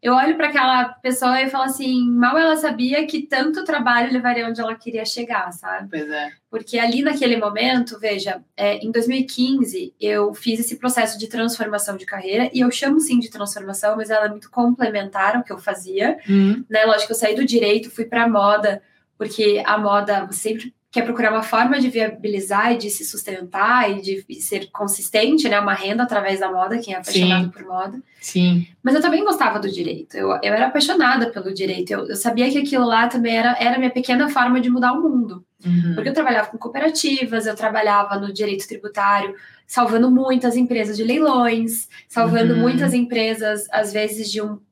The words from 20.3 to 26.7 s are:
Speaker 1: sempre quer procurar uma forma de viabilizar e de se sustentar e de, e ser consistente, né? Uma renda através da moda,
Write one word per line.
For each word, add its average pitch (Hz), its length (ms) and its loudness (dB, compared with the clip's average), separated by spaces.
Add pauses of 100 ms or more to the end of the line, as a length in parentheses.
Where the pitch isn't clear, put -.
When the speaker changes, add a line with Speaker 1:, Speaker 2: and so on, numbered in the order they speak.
Speaker 1:
sempre 226 260 -8 (180)
quer 240 100 0
procurar 233 280 0
uma 220 140 0
forma 247 340 2
de 247 100 2
viabilizar 214 840 -2
e 233 40 2
de 202 140 -6
se - 140 -8
sustentar 202 840 -2
e 196 140 -4
de, 190 260 -6
e - 120 -14
ser 196 320 -6
consistente, 226 760 0
né? 208 120 2
Uma 202 120 0
renda 196 300 -2
através 196 380 -2
da 190 100 -2
moda, 185 280 -2